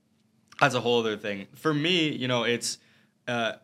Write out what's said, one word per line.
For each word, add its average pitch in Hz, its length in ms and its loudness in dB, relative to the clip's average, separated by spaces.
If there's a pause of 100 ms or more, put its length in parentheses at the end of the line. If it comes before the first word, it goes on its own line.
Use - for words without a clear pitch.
(600)
that's 131 160 4
a 120 60 0
whole 120 180 2
other 110 180 0
thing. 101 380 -8
For 156 180 0
me, 156 420 2
you 123 120 -4
know, 123 160 0
it's, 117 340 -2 (500)
uh, 117 260 -2 (100)